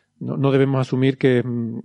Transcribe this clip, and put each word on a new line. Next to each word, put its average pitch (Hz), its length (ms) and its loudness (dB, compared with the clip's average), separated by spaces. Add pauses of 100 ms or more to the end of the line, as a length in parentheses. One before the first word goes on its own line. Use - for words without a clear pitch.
(200)
no, 127 180 -6
no 139 140 2
debemos 135 280 2
asumir 131 380 0
que, 127 260 2
mm, 117 400 -6